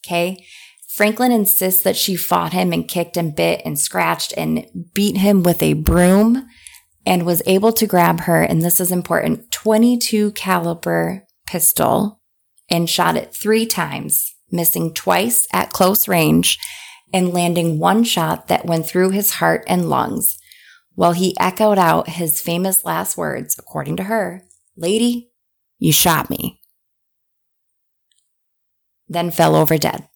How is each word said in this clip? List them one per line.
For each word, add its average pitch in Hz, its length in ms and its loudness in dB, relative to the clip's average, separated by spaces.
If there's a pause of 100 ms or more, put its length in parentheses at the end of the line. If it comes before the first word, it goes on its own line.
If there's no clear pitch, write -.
Okay? 175 360 -4 (540)
Franklin 226 340 2
insists 196 540 2
that 190 120 2
she 190 200 -2
fought 170 360 -2
him 180 200 0
and 165 160 -4
kicked 170 280 -4
and 160 200 -2
bit 170 280 0
and 151 140 -6
scratched 170 580 -2
and 160 300 -4 (280)
beat 196 240 0
him 196 260 4
with 170 180 2
a 156 120 2
broom 190 720 4 (580)
and 180 180 2
was 170 220 0
able 196 260 4
to 226 140 0
grab 170 360 2
her, 165 200 2
and 165 200 2
this 170 180 0
is 175 100 -2
important, 170 600 -2
twenty-two 220 800 2
caliber 170 920 -2 (220)
pistol - 760 0 (480)
and 170 220 0
shot 165 260 0
it - 160 -6
three 220 320 0
times, 151 680 -6 (160)
missing 165 420 -2
twice 190 600 0
at 185 180 -2
close 190 380 0
range 165 500 2 (540)
and 180 200 0
landing 170 460 0
one 185 240 2
shot 165 460 -2
that 175 180 -2
went 165 180 -2
through 180 260 0
his 202 240 -2
heart 165 340 0
and 180 200 0
lungs, - 480 -2 (580)
while 175 180 2
he 180 260 -2
echoed 196 400 2
out 165 300 2
his 165 320 -4
famous 185 440 -2
last 170 320 -6
words, 156 400 -6
according 156 400 -8
to 190 80 -6
her, 190 380 -4 (340)
"Lady, 233 540 -2 (480)
you 160 140 2
shot 160 360 2
me," - 320 -10 (2500)
then 170 220 -4
fell 160 240 2
over 156 240 4
dead. - 380 -4